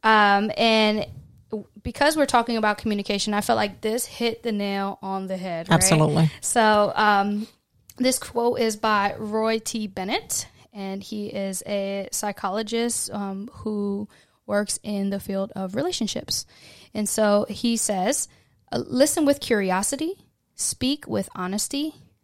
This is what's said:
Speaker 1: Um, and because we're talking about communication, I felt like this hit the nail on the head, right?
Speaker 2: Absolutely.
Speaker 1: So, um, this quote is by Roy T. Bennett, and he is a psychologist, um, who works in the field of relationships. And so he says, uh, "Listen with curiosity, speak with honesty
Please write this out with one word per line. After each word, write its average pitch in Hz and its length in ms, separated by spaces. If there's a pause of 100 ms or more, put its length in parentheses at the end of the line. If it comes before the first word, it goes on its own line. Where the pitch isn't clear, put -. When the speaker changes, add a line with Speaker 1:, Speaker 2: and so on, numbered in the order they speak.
Speaker 1:
Um, 208 560
and 214 480 (760)
because 285 340
we're 294 100
talking 233 320
about 214 200
communication, 208 560
I 202 60
felt 226 160
like 208 240
this 226 240
hit 233 380
the 233 100
nail 196 500
on 190 260
the 185 100
head, 170 320
right? 170 60
Speaker 2:
Absolutely. 156 540 (120)
Speaker 1:
So, 214 520
um, 208 520 (500)
this 254 220
quote 233 420
is 220 160
by 208 420
Roy 220 420
T. 220 260
Bennett, 196 600 (260)
and 196 300
he 208 240
is 196 400
a 196 460
psychologist, 220 1000
um, 202 400
who 208 560 (380)
works 208 360
in 196 280
the 196 100
field 196 340
of 190 200
relationships. - 720 (480)
And 214 140
so 208 400
he 233 280
says, 208 500 (460)
uh, - 140
"Listen 294 380
with 277 160
curiosity, 214 720 (420)
speak - 500
with 202 300
honesty 214 580 (300)